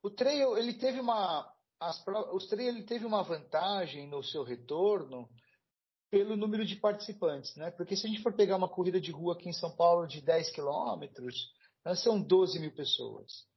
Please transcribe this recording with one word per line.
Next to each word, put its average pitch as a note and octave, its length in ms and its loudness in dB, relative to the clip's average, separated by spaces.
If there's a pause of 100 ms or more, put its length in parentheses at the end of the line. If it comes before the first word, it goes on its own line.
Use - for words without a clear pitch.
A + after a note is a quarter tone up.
O G3+ 80 -4
trail, B3+ 480 2
ele A#3 180 0
teve B3+ 260 0
uma... G3+ 520 0 (280)
As E3 240 -4
pro-, F#3+ 320 -2
o - 20 2
trail, G#3+ 300 -2
ele A#3 160 -4
teve A#3 200 -4
uma G#3+ 200 2
vantagem D#3 840 -2
no C#3+ 140 -6
seu C#3+ 220 -4
retorno C3 840 -2 (800)
pelo G#3 280 2
número G#3+ 280 0
de F3 120 -4
participantes, G3+ 800 -2
né? D#3+ 160 -8
Porque F3+ 240 -4
se A3+ 100 -4
a - 20 -2
gente G#3+ 140 -4
for A#3 100 0
pegar G3 220 6
uma F#3 140 2
corrida F#3 320 0
de D#3+ 100 -8
rua E3+ 240 -2
aqui F3 140 -10
em E3+ 40 -6
São E3 220 -6
Paulo E3+ 320 6
de D#3 140 -10
dez D#3+ 320 2
quilômetros, C#3 960 -4 (340)
né, F3 120 -2
são G#3+ 260 2
doze F3+ 380 4
mil D3+ 120 -6
pessoas. - 720 -6 (120)